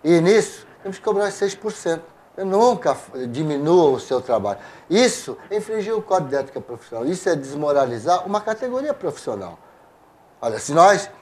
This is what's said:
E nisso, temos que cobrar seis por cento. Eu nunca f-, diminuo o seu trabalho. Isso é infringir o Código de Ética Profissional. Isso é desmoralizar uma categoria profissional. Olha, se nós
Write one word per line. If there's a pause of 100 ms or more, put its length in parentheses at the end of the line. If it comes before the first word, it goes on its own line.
E
nisso, (160)
temos
que
cobrar
seis
por
cento. (320)
Eu
nunca
f-,
diminuo
o
seu
trabalho. (320)
Isso (120)
é
infringir
o
Código
de
Ética
Profissional.
Isso
é
desmoralizar
uma
categoria
profissional. (840)
Olha,
se
nós (140)